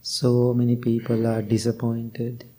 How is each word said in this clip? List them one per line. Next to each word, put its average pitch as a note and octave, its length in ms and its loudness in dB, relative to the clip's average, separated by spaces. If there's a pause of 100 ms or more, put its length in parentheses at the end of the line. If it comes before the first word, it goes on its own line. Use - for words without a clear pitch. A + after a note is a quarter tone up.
so B2 540 2
many A#2+ 220 2
people A#2 500 0
are A2+ 160 0
disappointed. A#2 1000 -2 (140)